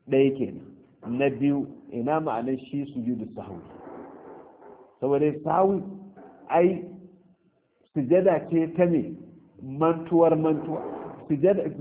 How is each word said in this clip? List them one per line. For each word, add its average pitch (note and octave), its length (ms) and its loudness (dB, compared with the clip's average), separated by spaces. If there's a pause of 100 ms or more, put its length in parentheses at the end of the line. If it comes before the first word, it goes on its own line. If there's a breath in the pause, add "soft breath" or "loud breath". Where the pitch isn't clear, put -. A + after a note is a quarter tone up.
Ɗaya C3+ 300 4
kenan. - 280 -6 (420)
Na C3 220 0
biyu, C#3 360 0 (260)
ina C3 300 -2
ma'anar C3 360 -4 (120)
shi C#3+ 240 -6
sujudu A#2 320 -4 (100)
sahwi? G2 240 -12 (1400)
Saboda C#3+ 320 2 (100)
sahwi, F#3+ 380 2 (680)
ai, F3 360 2 (1120)
sujada E3 440 4 (100)
ce D#3+ 280 0
ta F3+ 80 6
me? E3 320 0 (460)
Mantuwar E3 760 4
mantuwa. D#3+ 440 -2 (460)
Sujada, D#3+ 360 2 (180)